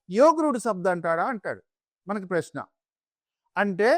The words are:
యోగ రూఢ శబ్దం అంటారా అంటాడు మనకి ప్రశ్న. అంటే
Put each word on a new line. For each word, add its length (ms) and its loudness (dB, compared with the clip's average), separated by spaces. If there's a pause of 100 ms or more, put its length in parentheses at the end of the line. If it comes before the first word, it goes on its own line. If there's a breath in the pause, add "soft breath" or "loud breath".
(180)
యోగ 260 8
రూఢ 120 0 (100)
శబ్దం 300 -2
అంటారా 360 -2
అంటాడు 300 -8 (460)
మనకి 240 -8
ప్రశ్న. 260 -4 (1040)
అంటే 360 0